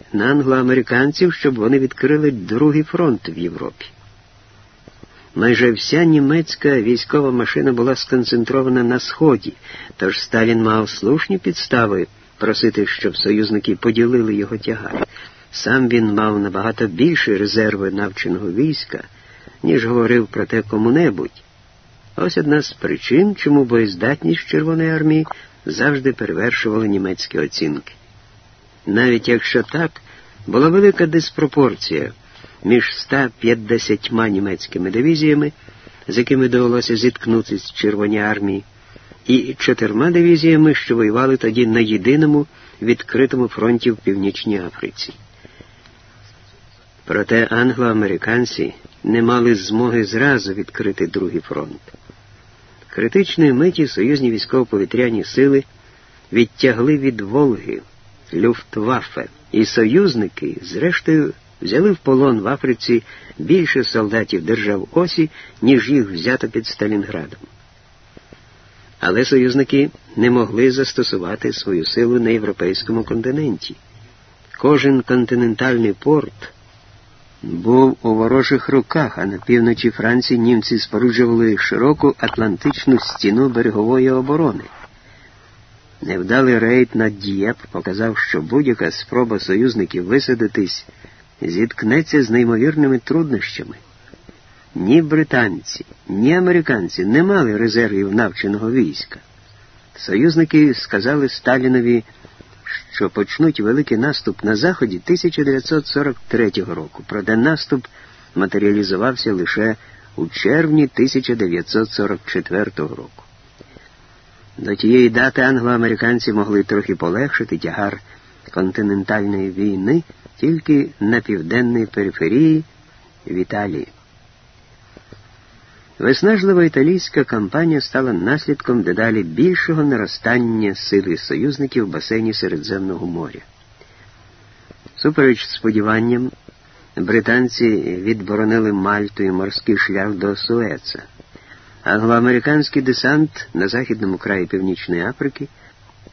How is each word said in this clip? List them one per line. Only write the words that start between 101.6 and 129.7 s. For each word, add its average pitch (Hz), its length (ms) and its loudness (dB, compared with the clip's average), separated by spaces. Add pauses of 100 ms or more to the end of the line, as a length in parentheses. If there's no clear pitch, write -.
що 98 180 -2
почнуть 147 500 0
великий 117 380 0
наступ 123 460 -4
на 107 120 2
Заході 120 440 0
тисяча 170 440 0
дев'ятсот 139 440 0
сорок 143 300 -2 (100)
третього 104 480 -2
року, 78 320 -12
проте 107 300 -2
наступ 139 480 0 (500)
матеріалізувався 101 960 0
лише 107 420 -2 (400)
у 85 120 -4
червні 151 600 2
тисяча 127 480 0
дев'ятсот 104 560 -2
сорок 101 340 -4
четвертого 92 680 -4
року. - 280 -18 (1300)
До 110 180 -6
тієї 120 340 6
дати 127 320 0
англоамериканці 120 920 0
могли 101 300 2
трохи 101 320 -2
полегшити 107 640 -2
тягар 101 440 -6 (520)
континентальної 98 960 -2
війни 101 520 0 (360)
тільки 156 500 0 (100)
на 113 220 0
південній 113 640 -2
периферії 117 800 0 (640)
в - 60 -8
Італії. 92 540 -4 (2000)
Виснажлива 185 640 4
італійська 156 600 0
кампанія 135 580 -2
стала 131 320 -2
наслідком 123 680 -2
дедалі 104 420 0
більшого 156 600 0